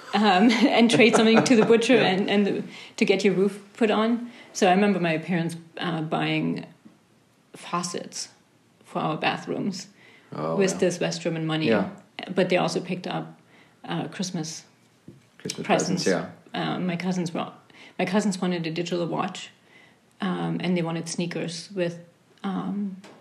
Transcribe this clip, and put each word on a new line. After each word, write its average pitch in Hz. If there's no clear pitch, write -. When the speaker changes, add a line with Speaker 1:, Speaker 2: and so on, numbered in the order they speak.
Speaker 1:
um, 208
<laughs> -
and 233
trade 226
something 226
to 247
the 208
butcher 233
Speaker 2:
<laughs> 208
Yeah. 180
Speaker 1:
and, 190
and 202
the, -
to -
get 190
your 190
roof 196
put 214
on. 220
So 208
I 180
remember 196
my 160
parents, 165
uh, 170
buying 160
faucets -
for -
our 160
bathrooms -
Speaker 2:
Oh, 156
Speaker 1:
with 190
Speaker 2:
wow. -
Speaker 1:
this 175
West 165
German 160
money. 156
Speaker 2:
Yeah. 110
Speaker 1:
But 180
they 180
also 165
picked 180
up, 160
uh, 165
Christmas -
Speaker 2:
Christmas -
Speaker 1:
presents. 180
Speaker 2:
presents, -
yeah. 165
Speaker 1:
Uh, -
my 175
cousins 180
were, -
my 185
cousins 202
wanted 180
a 156
digital 175
watch, 170
um, 175
and 175
they 170
wanted 165
sneakers 170
with, 170
um, 190